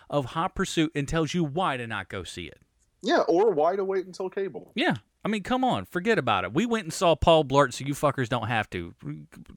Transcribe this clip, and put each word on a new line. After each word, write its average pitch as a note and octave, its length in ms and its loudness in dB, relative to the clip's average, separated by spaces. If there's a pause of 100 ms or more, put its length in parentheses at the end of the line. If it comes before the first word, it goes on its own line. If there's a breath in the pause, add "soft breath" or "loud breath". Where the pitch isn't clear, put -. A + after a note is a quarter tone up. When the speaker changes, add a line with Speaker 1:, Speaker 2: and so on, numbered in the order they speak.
Speaker 1:
of C#3+ 180 -2
Hot E3+ 280 -4
Pursuit E3+ 400 0
and C#3 140 -2
tells D#3 260 0
you F3 80 2
why D3+ 340 0
to A#2 120 -8
not G2+ 200 -6
go G2 140 -6
see E2+ 220 -10
it? - 160 -16 (420)
Speaker 2:
Yeah, C4+ 200 2
or G3 280 4
why E3 240 2
to G3 100 -2
wait F#3+ 220 -2
until F#3 240 -8
cable. F#3+ 460 -8
Speaker 1:
Yeah. C4 180 2 (320)
I G3+ 40 -2
mean, G#3+ 120 -2
come B3+ 220 -2
on, B2+ 220 0
forget G#3 320 0
about G#2+ 260 2
it. F#2 80 -6
We G3 140 2
went A3+ 180 -2
and D#3 80 -8
saw E3+ 220 4
Paul D#3 320 6
Blart, C3+ 260 4
so - 140 -10
you C#3+ 80 -2
fuckers C3+ 340 0
don't A2+ 200 -2
have A2 200 0
to. E2+ 260 -8 (640)